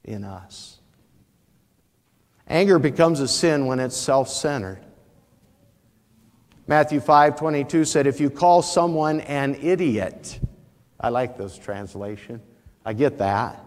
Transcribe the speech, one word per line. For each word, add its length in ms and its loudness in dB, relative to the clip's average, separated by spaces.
in 200 -10
us? 560 -18
Anger 320 4
becomes 400 2
a 80 0
sin 400 0
when 120 -2
it's 180 -4
self-centered. 800 -2
Matthew 300 2
five 380 4
twenty-two 480 0
said, 220 2
"If 120 0
you 100 2
call 320 4
someone 600 0
an 340 -4
idiot," 840 -4
I 100 -4
like 280 -4
those 200 -12
translation. 840 -12
I 60 -6
get 280 0
that. 480 -2